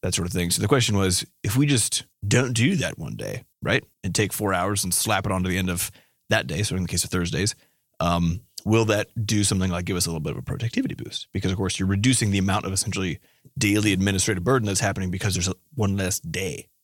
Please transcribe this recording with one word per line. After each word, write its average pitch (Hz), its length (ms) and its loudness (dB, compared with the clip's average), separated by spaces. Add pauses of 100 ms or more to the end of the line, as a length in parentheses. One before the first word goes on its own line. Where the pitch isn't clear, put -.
that 90 120 -2
sort 87 120 -2
of 85 60 -4
thing. 85 180 0
So - 100 0
the 104 80 2
question 117 280 4
was, 95 280 2 (200)
if 107 120 0
we 143 100 4
just - 380 0 (220)
don't 127 260 2
do 123 240 4
that 98 220 -2
one 58 160 -8
day, - 300 -8 (180)
right, - 220 0 (180)
and 92 120 -2
take 104 180 0
four 101 200 -2
hours 98 300 0
and 90 100 -2
slap 101 340 0
it 98 60 0
onto 92 160 0
the 92 100 0
end 92 120 0
of 87 200 -4 (400)
that 107 180 2
day, 85 160 -2
so 92 100 -4
in 92 80 -2
the 87 60 -4
case - 160 -2
of - 60 -8
Thursdays, 87 440 0 (460)
um, 87 400 2 (240)
will 113 220 4
that 104 220 2 (180)
do 104 180 2
something 95 260 0
like 87 140 -2
give 95 120 -2
us 87 100 0
a - 40 -6
little 82 100 -4
bit 76 120 -4
of - 60 -6
a - 40 -10
productivity - 520 -4
boost? - 380 -12
Because, 92 200 -2
of 92 60 -2
course, 95 200 -2
you're 95 100 -2
reducing 107 440 2
the 101 60 2
amount 95 280 0
of 95 60 -4
essentially 95 480 -4 (360)
daily 104 360 4
administrative 95 520 2
burden 123 220 2
that's 98 140 0
happening 95 300 -2
because 95 240 -2
there's 90 140 0
a, 90 60 -2 (200)
one 98 220 0
less 92 240 -2
day. 90 460 -6 (180)